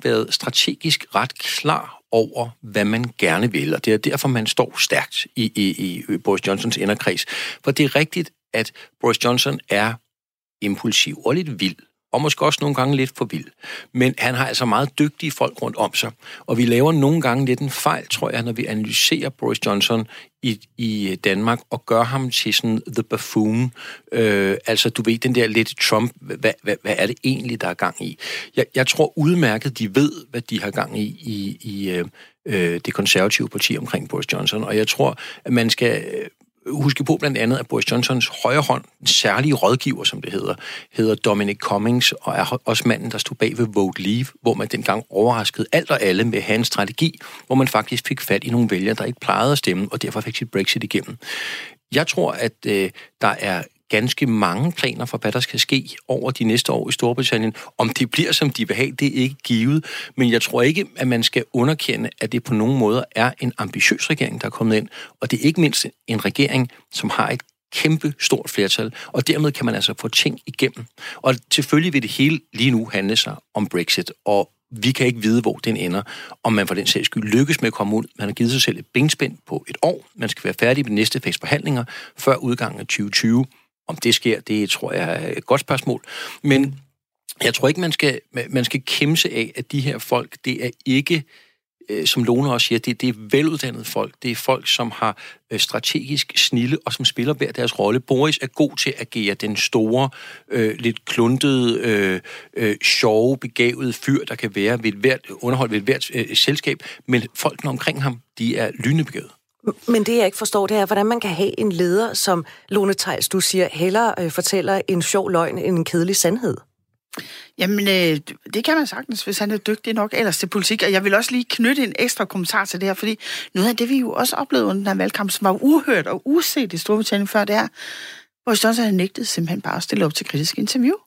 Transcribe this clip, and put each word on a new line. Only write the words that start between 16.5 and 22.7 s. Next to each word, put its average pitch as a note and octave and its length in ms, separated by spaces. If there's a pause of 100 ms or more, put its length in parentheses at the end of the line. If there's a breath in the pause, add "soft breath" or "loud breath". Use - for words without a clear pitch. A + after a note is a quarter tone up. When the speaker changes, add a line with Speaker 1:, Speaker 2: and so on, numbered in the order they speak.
Speaker 1:
vi A#2+ 80
laver A#2+ 260
nogle D3+ 300
gange C3 240
lidt B2 140
en C#3 100
fejl, - 380
tror - 220
jeg, A#2+ 140
når A#2 80
vi A#2 140
analyserer A2 640
Boris A#2 360
Johnson A2 420 (360 loud breath)
i, A2+ 160 (180)
i G#2 460
Danmark G#2+ 360 (100)
og - 160
gør A#2 180
ham B2+ 260
til A2+ 240
sådan A2 280 (120)